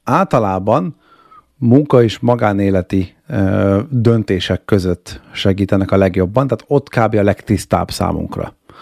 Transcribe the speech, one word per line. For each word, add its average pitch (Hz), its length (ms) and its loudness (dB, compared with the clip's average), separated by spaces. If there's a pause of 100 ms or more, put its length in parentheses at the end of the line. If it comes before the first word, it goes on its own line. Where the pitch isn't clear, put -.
általában 123 920 0 (600)
munka 127 480 4
és 110 160 -2
magánéleti, 101 960 0 (120)
ö, 98 520 0 (100)
döntések 110 760 0
között 90 560 -2 (100)
segítenek 98 600 -2
a 98 60 4
legjobban, 98 500 0
tehát 120 200 -6
ott 143 220 -2
kb. 110 260 0
a 101 80 0
legtisztább 92 680 -2
számunkra. 82 640 -6 (260)